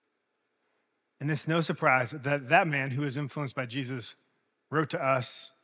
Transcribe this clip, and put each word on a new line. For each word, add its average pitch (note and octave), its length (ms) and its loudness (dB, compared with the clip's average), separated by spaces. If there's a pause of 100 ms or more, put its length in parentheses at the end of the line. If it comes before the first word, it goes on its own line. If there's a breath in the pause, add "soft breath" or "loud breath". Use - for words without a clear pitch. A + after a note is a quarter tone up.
(1200)
And C#3+ 100 -4
it's D3+ 180 0
no E3 140 2
surprise C#3 500 2
that C#3+ 380 -2
that F3 180 6
man C#3 220 0
who B2+ 120 -2
was C3+ 140 -2
influenced C#3+ 380 -4
by B2+ 140 -6
Jesus C3 480 -6 (560)
wrote D3+ 180 0
to D#3+ 140 -4
us C3+ 500 -2 (100)